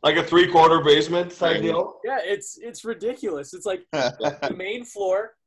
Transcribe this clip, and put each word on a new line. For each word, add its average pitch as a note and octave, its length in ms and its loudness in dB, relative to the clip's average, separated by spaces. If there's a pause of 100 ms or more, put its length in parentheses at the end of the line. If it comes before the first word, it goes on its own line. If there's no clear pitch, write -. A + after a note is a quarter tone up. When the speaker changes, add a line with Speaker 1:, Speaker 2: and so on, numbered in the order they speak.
Speaker 1:
like D#3 140 2
a E3 60 0
three-quarter E3+ 600 6
basement E3 480 2
type E3 220 0
Speaker 2:
Right. - 80 -2
Speaker 1:
deal? - 420 -4
Speaker 3:
Yeah, B3+ 200 -4
it's, G3+ 340 -8
it's - 260 -18
ridiculous. G3+ 720 -8
It's F3+ 140 -10
like F#3 200 -8
Speaker 2:
<laughs> - 60 -18
Speaker 3:
the C#3+ 640 -6
main G#3 260 -10
floor G3+ 500 -6 (140)